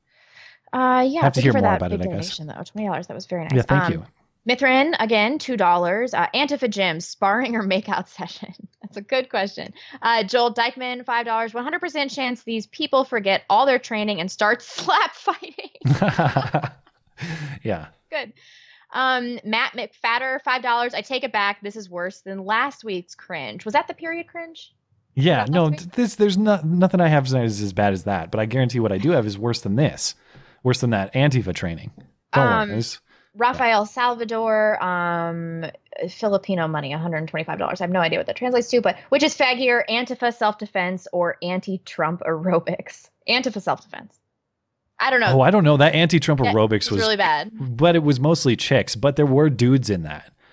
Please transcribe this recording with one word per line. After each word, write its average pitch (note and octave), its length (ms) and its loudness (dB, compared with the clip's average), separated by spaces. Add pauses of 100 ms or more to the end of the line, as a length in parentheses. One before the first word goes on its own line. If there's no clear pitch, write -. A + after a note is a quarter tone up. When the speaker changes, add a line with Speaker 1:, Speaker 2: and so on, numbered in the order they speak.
(720)
Speaker 1:
Uh, B3+ 360 4
yeah, D4+ 140 -2
Speaker 2:
Have C#3 120 4
to - 60 -2
Speaker 1:
thank B2 60 0
you C3 60 6
Speaker 2:
hear - 0 -
Speaker 1:
for - 60 2
Speaker 2:
more - 120 4
Speaker 1:
that - 60 2
Speaker 2:
about F2+ 160 -2
it, E2+ 80 -4
Speaker 1:
big F2+ 80 -2
Speaker 2:
I F2+ 80 -6
guess. C3 200 -8
Speaker 1:
donation, D#3 100 -14
though. - 180 -14
Twenty G#3 240 -8
dollars, F3 180 -6
that - 80 -14
was - 120 -12
very F3+ 180 -6
nice. D#3 100 -6
Speaker 2:
Yeah, B2 80 4
thank F3+ 220 2
Speaker 1:
Um, E3+ 80 0
Speaker 2:
you. D#2+ 120 -8 (420)
Speaker 1:
Mithrin, C4 540 2
again, A3+ 380 2
two B3+ 180 -4
dollars. F3+ 560 2
Uh, E3+ 220 0
Antifa B3+ 340 0
gym, F#3 320 0
sparring A3+ 560 -2
or A3 60 -2
makeout F#3+ 460 -2
<laughs> - 80 -20
session? - 380 -12 (280)
That's - 160 -18
a - 20 -10
good C4 300 -4
question. G3+ 420 -4 (300)
Uh, A3+ 200 2
Joel A#3+ 280 2
Dykeman, B3 540 -4
five A#3 220 -2
dollars. A3+ 280 -2
"One A#3+ 100 -6
hundred D#4+ 160 -4
percent D4 300 -4
chance B3+ 320 -6
these A3+ 260 -6
people C#4 360 0
forget G3 460 0
all G#3+ 160 6
their B3+ 120 4
training G#3+ 420 -4
and F#3 100 -4
start - 320 0
<laughs> - 0 -
slap - 520 -2
fighting." - 560 -8 (140)
Speaker 2:
<laughs> C#3+ 840 0 (920)
Yeah. E2+ 240 -4 (240)
Speaker 1:
Good. C4+ 220 -8 (600)
Um, B3 520 -2
Matt A3 280 -2
McFatter, B3 720 -4
five B3+ 200 -2
dollars. A#3+ 320 0
"I G3 60 -4
take C4 240 -4
it A#3 80 -6
back. G3+ 300 -2
This G3+ 140 -10
is G3+ 120 -14
worse F3 320 -8
than G3 240 -10
last A3+ 400 -2
week's F#3 300 -8
cringe." C3+ 500 -12
Was G#3+ 100 -6
that E4 140 2
the F4 60 -12
period E4 340 -10
cringe? E4 440 -18 (420)
Speaker 2:
Yeah, C3+ 280 2
Speaker 1:
Was G#2 80 -2
that - 40 -2
Speaker 2:
no, F3 100 4
Speaker 1:
last D3+ 60 2
week? D3+ 100 -2
Speaker 2:
th-, - 120 -14
this, A#3+ 240 0
there's G#3 200 2
no, G#3 280 2
nothing F3+ 360 2
I E3 80 4
have C#3+ 240 4
is A2+ 300 0
as G2+ 100 -4
bad G2+ 200 2
as F2+ 120 -4
that, F2+ 280 -4
but A2 80 -2
I A2 60 0
guarantee A#2+ 340 0
what A2 120 2
I F#2+ 60 0
do B2 140 2
have B2 140 2
is G2+ 120 -6
worse A#2 220 -2
than G2 160 -2
this. - 380 0 (500)
Worse B2+ 160 2
than B2 100 0
that G2 240 -2
Antifa B2+ 400 2
training. E2 380 -8 (400)
Don't - 140 4
Speaker 1:
Um, A3 240 0
Speaker 2:
worry. G3+ 80 -4
It's - 220 -8 (360)
Speaker 1:
Rafael A#3 500 2
Salvador, A3+ 960 0
um, E3+ 840 -2 (420)
Filipino G3 600 -2
money, D3 240 -4
a D3 60 -6
hundred D#3+ 300 -4
twenty-five D#3+ 300 -6
dollars. - 220 -4
I F3+ 40 -4
have F3 80 -4
no F#3 80 2
idea E3 180 0
what - 80 -4
that G3 100 -6
translates B3 340 0
to, B3 100 4
but F#3 160 0 (120)
which C#4 140 2
is D4+ 140 0
faggier, B3 520 2
Antifa A#3+ 460 -2
self-defense G3+ 800 -4
or F3 300 -2
anti-Trump F3+ 840 -4
aerobics? E3+ 840 -2 (200)
Antifa A#3 340 -2
self-defense. - 560 -8 (840)
I B3 100 0
don't B3+ 100 2
know. F#3 180 4
Speaker 2:
Oh, - 20 8
I C3 100 6
don't G3 140 6
know. D3 120 6
That D3 180 6
anti-Trump D#3 460 4
Speaker 1:
That A#2+ 140 2
Speaker 2:
aerobics G#2+ 300 4
Speaker 1:
was - 80 -4
Speaker 2:
was G2+ 80 0
Speaker 1:
really - 160 2
bad. D#3+ 360 0
Speaker 2:
but C#3 440 2
it E3 80 4
was C#3+ 160 4
mostly D3 360 4
chicks, - 380 0
but C3+ 220 0
there D3 100 4
were C#3+ 240 6
dudes B2 400 4
in F2 140 -2
that. D2+ 280 -12 (200)